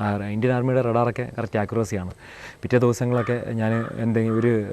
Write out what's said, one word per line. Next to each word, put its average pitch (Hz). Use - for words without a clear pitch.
ആ 107
ഇന്ത്യൻ 123
ആർമിയുടെ 127
റഡാറൊക്കെ 120
കറക്റ്റ് 113
ആക്യുറസിയാണ്. 101
പിറ്റേ 120
ദിവസങ്ങളൊക്കെ 120
ഞാൻ 110
എന്തെങ്കിലും 113
ഒരു, 117